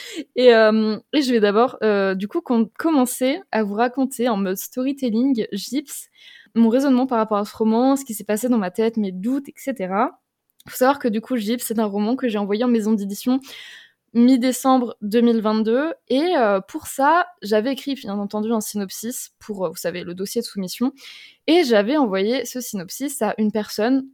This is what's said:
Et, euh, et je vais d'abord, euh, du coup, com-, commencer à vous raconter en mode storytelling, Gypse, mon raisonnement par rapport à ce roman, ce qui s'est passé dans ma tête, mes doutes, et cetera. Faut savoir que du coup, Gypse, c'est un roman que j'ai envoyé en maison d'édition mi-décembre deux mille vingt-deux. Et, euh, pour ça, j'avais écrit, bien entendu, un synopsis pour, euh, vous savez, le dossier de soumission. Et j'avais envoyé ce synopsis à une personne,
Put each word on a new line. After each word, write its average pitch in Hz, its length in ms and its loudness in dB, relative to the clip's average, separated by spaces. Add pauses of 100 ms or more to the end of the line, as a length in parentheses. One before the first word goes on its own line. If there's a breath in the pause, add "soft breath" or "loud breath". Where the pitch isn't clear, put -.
(360 loud breath)
Et, 247 180 8
euh, 220 440 4 (140)
et 302 100 2
je 262 100 0
vais 240 80 4
d'abord, 208 440 2
euh, 196 320 2
du 190 120 -6
coup, 339 140 -4
com-, 233 360 0
commencer 277 640 0 (100)
à 220 120 0
vous 202 120 -4
raconter 247 540 -2
en 214 80 0
mode 196 200 -2
storytelling, 254 920 -2
Gypse, - 560 -8 (480 loud breath)
mon 226 140 6
raisonnement 262 380 2
par 254 100 -2
rapport 214 200 0
à 208 80 -2
ce 208 100 -14
roman, 233 400 2
ce 269 100 -6
qui 226 80 -12
s'est 202 100 -10
passé 214 240 -2
dans 247 100 2
ma 185 140 -2
tête, 226 260 -2
mes 202 140 -2
doutes, 247 380 -4
et - 80 -20
cetera. 208 640 -4 (460)
Faut - 100 -14
savoir 269 220 2
que 262 80 -2
du 220 120 0
coup, 240 160 -4
Gypse, 233 300 -2
c'est 226 140 -2
un 226 60 2
roman 208 300 0
que 262 140 -2
j'ai 214 80 -2
envoyé 208 260 -2
en 254 60 2
maison 220 240 2
d'édition 202 460 -2 (760 loud breath)
mi-décembre 247 840 4
deux 208 200 0
mille 233 200 4
vingt-deux. 220 500 0 (160)
Et, 320 300 2
euh, 202 240 2
pour - 240 -14
ça, 320 400 2 (160)
j'avais 214 300 0
écrit, 269 240 -6
bien 202 240 -8
entendu, 214 340 -4
un 220 80 0
synopsis 208 800 -8
pour, 196 260 -6
euh, 160 40 -4
vous 180 60 -12
savez, 175 280 -8
le 175 100 -10
dossier 196 260 -6
de 226 60 -4
soumission. 208 480 -4 (540 loud breath)
Et 339 160 6
j'avais 233 340 2
envoyé 220 480 0
ce - 160 -8
synopsis 233 600 -8
à 208 160 0
une 214 120 0
personne, 233 640 -2